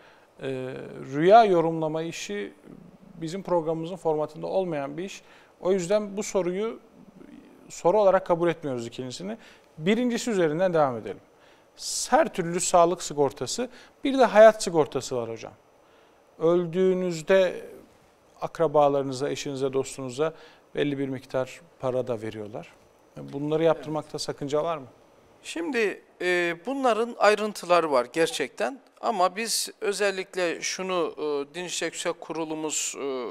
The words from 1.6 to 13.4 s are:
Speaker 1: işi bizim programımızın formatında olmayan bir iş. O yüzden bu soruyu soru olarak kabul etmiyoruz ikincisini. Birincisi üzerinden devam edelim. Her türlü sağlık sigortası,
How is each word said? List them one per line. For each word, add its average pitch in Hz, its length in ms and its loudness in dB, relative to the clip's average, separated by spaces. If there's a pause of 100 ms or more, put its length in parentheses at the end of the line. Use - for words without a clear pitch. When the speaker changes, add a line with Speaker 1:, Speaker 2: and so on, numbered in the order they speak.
Speaker 1:
işi 202 500 -10 (640)
bizim 165 280 -10
programımızın 165 540 -2
formatında 160 500 -2
olmayan 160 520 -4
bir 180 60 -8
iş. - 180 -14 (380)
O 185 120 0
yüzden 196 440 0
bu 208 60 -4
soruyu 196 580 -4 (880)
soru 190 320 4
olarak 185 260 6
kabul 175 220 2
etmiyoruz 139 380 -4
ikincisini. 131 500 -10 (420)
Birincisi 233 520 0
üzerinden 175 440 2
devam 139 220 4
edelim. 98 240 -10 (920)
Her 294 180 4
türlü 175 320 -4
sağlık 175 420 4
sigortası, 143 680 -2 (360)